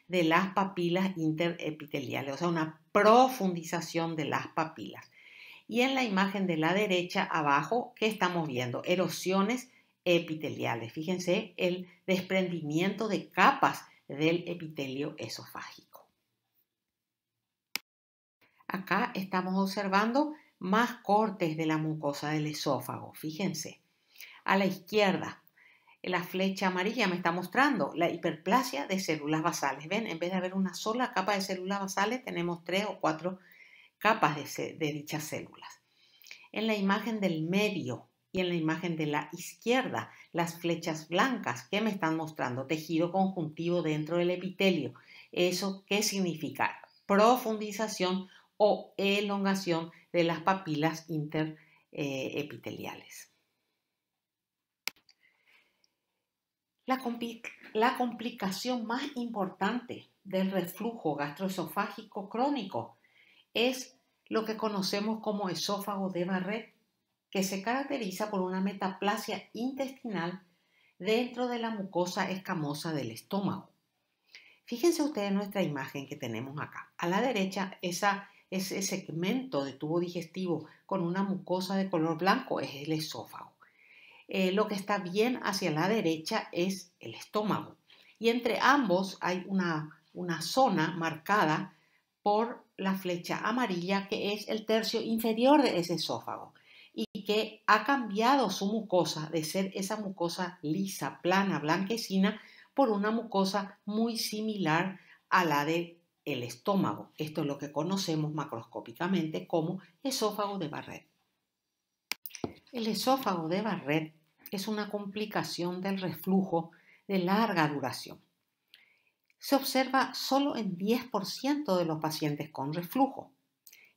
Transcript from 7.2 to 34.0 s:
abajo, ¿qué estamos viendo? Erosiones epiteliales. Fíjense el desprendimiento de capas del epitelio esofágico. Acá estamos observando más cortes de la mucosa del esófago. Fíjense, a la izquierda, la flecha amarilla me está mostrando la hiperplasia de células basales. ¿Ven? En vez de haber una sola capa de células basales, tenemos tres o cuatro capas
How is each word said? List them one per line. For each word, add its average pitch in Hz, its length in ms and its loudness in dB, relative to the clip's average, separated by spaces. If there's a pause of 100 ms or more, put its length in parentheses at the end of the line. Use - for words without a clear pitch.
abajo, 156 720 2
¿qué 214 120 2
estamos 175 400 2
viendo? 123 360 -2
Erosiones 185 840 2 (360)
epiteliales. 127 840 0
Fíjense 180 680 -2
el 180 300 0 (200)
desprendimiento 185 1000 0
de 185 220 -2
capas 202 540 4 (240)
del 160 400 2
epitelio 156 720 -6
esofágico. - 880 -14 (2500)
Acá 190 460 0
estamos 185 420 -2
observando 208 800 2 (240)
más 220 460 2
cortes 196 540 2
de 160 100 0
la 156 100 2
mucosa 156 540 -2
del 151 160 0
esófago. 127 680 -4
Fíjense, - 680 -6 (640)
a 190 120 6
la 202 80 4
izquierda, 190 800 2 (580)
la 180 220 0
flecha 190 440 0
amarilla 196 400 2
me 180 100 2
está 175 140 2
mostrando 185 600 2
la 165 160 2
hiperplasia 233 800 0
de 190 120 0
células 156 440 0
basales. 147 440 -2
¿Ven? 214 200 -2
En 165 100 -6
vez 175 140 -2
de 190 60 0
haber 185 180 -2
una 190 180 0
sola 233 400 -2
capa 202 220 0
de 196 60 0
células 190 400 -4
basales, 202 420 -2
tenemos 175 400 -4
tres 190 240 0
o 196 120 -8
cuatro 160 380 -2 (640)
capas 160 380 4